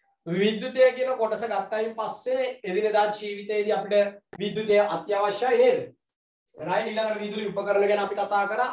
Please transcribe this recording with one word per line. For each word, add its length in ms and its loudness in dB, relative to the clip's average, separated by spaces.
විද්‍යුතය 680 2
කියන 240 -2
කොටස 300 -2
ගත්තයින් 500 -4
පස්සේ 680 -4
එදිනෙදා 420 2
ජීවිතයේදී 640 -4
අපිට 240 0
විද්‍යුතය 400 0
අත්‍යවශ්‍යයි 800 0
නේද? 220 6
රයිට්, 340 -2
ඊළඟට 320 -2
විදුලි 280 -6
උපකරණ 400 0
ගැන 100 4
අපි 160 -2
කතා 320 0
කරා. 260 -2